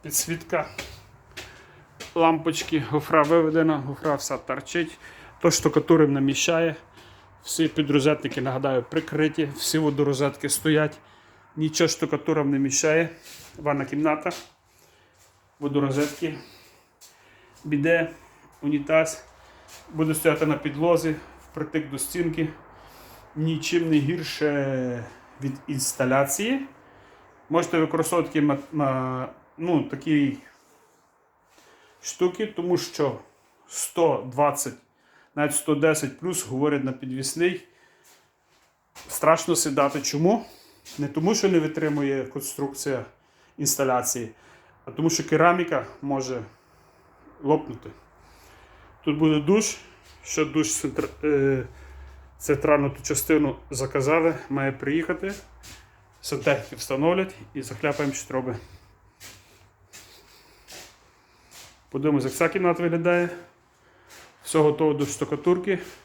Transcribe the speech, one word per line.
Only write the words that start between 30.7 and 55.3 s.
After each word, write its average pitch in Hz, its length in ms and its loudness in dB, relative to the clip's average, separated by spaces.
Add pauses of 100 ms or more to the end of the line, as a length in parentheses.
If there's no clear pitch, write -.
штуки, 180 460 -2
тому 175 300 -2
що - 420 -2 (480)
сто 139 640 0
двадцять, 135 420 0 (600)
навіть 147 200 0
сто 151 200 0
десять 147 440 0
плюс 165 280 -4
говорять 139 360 0
на 131 80 -2
підвісний. 135 760 -4 (1400)
Страшно 160 480 2
сідати. 143 460 0
Чому? 180 440 2 (520)
Не 147 100 -4
тому, 160 280 0
що 196 140 2
не 180 100 4
витримує 147 640 -2
конструкція 139 800 -6 (520)
інсталяції, 127 760 0 (540)
а 139 60 -14
тому, 160 180 0
що 160 200 -2
кераміка 165 560 4 (160)
може 131 400 -4 (1000)
лопнути. 139 460 -2 (1120)
Тут 151 140 0
буде 156 220 4
душ, 196 380 2 (460)
ще - 220 -2
душ 147 220 0
центр-, - 420 -4 (140)
е, 135 440 2 (720)
центральну 143 520 2
ту - 140 -12
частину 147 520 2 (140)
заказали, 143 640 2 (140)
має 139 220 -2
приїхати. 160 640 -4 (880)